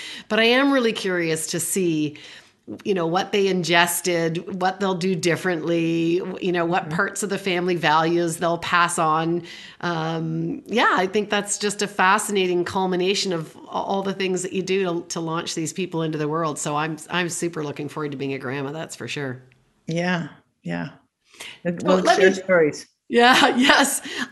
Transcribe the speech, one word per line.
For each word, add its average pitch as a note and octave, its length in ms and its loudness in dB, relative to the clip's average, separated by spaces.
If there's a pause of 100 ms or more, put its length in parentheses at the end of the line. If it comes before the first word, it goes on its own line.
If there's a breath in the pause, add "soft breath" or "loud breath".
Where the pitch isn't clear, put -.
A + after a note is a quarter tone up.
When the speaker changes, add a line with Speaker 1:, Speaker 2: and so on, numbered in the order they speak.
(260 loud breath)
Speaker 1:
But G#3+ 120 0
I A3+ 60 4
am C4 260 4
really A#3+ 220 2
curious E3 540 -2
to F3 120 -2
see, D#3 580 -2 (680 loud breath)
you G3+ 80 0
know, E3+ 140 0
what F#3 240 0
they G3 160 2
ingested, F3 1120 2
what F#3 180 -2
they'll F#3+ 160 0
do F#3 200 0
differently, E3 1080 0 (200)
you F#3 100 0
know, F3 140 2
what E3+ 180 0
Speaker 2:
Mm-hmm. D3+ 120 -6
Speaker 1:
parts G3 280 -2
of F#3+ 60 -2
the G3 80 -2
family F3+ 380 0
values D#3+ 640 2
they'll E3+ 220 0
pass E3+ 400 2
on. E3 440 2 (380 loud breath)
Um, E3 840 -4
yeah, C#4 280 2
I F#3+ 120 2
think G3+ 220 0
that's G3+ 280 -2
just G3+ 240 -4
a G3+ 60 -2
fascinating F#3 760 2
culmination F#3 720 0
of D#3+ 220 -6
a-, - 120 -20
all G3 360 -4
the F#3+ 100 -2
things F#3 300 -2
that F#3+ 100 -8
you F#3+ 80 -2
do F#3 220 0 (180)
to, - 80 -10
to F3 100 -6
launch E3 360 -4
these D#3+ 180 -4
people F3 280 -4
into D#3 160 -2
the D3+ 100 -2
world. D#3 320 -2
So D3 180 -4
I'm, D#3 200 -2 (120)
I'm F3 200 -2
super E3 340 -6
looking C#3+ 260 -8
forward D3+ 220 -6
to C#3 60 -10
being C3+ 160 -4
a C3+ 60 -6
grandma. C3+ 320 -6
That's D#3+ 240 -10
for - 120 -12
sure. C3 340 -8 (460)
Speaker 2:
Yeah. E3+ 420 -2 (340)
Yeah. E3+ 260 -6 (760 loud breath)
Speaker 1:
So F3 180 -2
Speaker 2:
We'll F#3 140 4
Speaker 1:
let G#3+ 220 4
Speaker 2:
share F#3+ 100 8
Speaker 1:
me F#3 60 0
Speaker 2:
stories. E3 520 2 (220)
Speaker 1:
Yeah, B3 380 6
<laughs> A#3+ 100 2
yes. C#4 440 4 (300 loud breath)